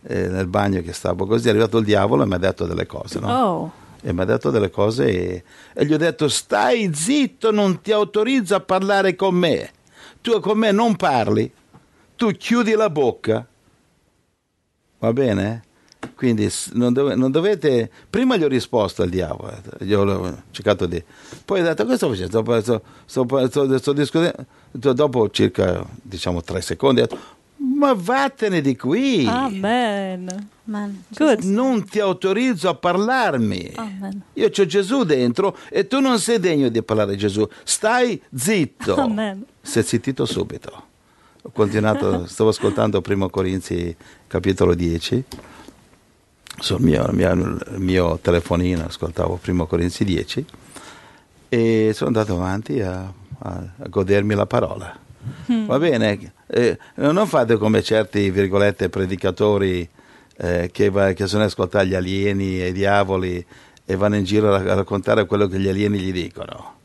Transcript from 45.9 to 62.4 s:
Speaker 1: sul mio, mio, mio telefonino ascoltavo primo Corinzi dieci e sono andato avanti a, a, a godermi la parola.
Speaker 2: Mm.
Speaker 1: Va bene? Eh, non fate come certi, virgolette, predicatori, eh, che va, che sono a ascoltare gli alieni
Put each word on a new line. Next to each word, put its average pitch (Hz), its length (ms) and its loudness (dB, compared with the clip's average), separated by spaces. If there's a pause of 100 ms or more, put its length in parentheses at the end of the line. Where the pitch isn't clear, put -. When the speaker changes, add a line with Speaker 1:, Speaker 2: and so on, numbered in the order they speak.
Speaker 1:
sul - 220 -2
mio, 82 300 2
mio, 90 460 2 (180)
mio 92 440 0
telefonino 87 640 0
ascoltavo 85 540 -4
primo 87 280 -2
Corinzi 87 360 -2
dieci 101 400 -4 (1080)
e 113 440 2
sono - 160 -2
andato 107 240 0
avanti 98 480 -2
a, 92 200 -4
a, 92 600 -12 (140)
a - 100 -14
godermi 101 460 0
la 101 120 2
parola. - 520 0 (540)
Speaker 2:
Mm. 220 160 0
Speaker 1:
Va 131 100 2
bene? 113 560 0 (140)
Eh, 113 300 2 (180)
non 175 320 2
fate 120 300 4
come 107 260 2
certi, 104 480 2
virgolette, 98 580 2
predicatori, 95 1000 0 (500)
eh, 87 360 -2
che 104 160 2
va, 98 240 2
che 95 140 -2
sono 104 160 0
a - 20 2
ascoltare 95 420 0
gli 95 80 0
alieni 95 640 -2